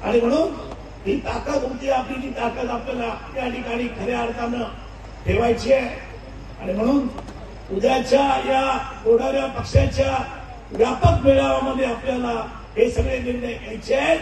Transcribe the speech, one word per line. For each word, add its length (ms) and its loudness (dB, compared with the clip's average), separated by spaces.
आणि 180 4
म्हणून 320 2
ही 140 0
ताकद 360 -4
होती 340 -2
आपली, 320 0
ती 80 -6
ताकद 400 -4
आपल्याला 360 -4
या 120 -2
ठिकाणी 380 -4
खऱ्या 340 -4
अर्थानं 420 -4
ठेवायची 480 4
आहे. 220 2
आणि 120 -2
म्हणून 340 2
उद्याच्या 500 4
या 560 2
पुढाऱ्या 680 2
पक्षाच्या 960 0
व्यापक 540 4
मेळाव्यामध्ये 600 4
आपल्याला 760 -4
हे 140 6
सगळे 280 0
निर्णय 340 -4
घ्यायचे 420 -4
आहेत. 260 4